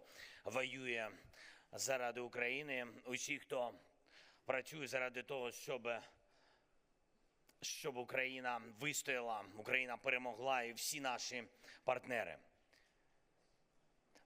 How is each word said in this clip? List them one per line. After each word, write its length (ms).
воює 680
заради 480
України, 680
усі, 340
хто 360
працює 420
заради 360
того, 300
щоб, 360
щоб 340
Україна 680
вистояла, 640
Україна 400
перемогла 680
і 100
всі 280
наші 440
партнери. 520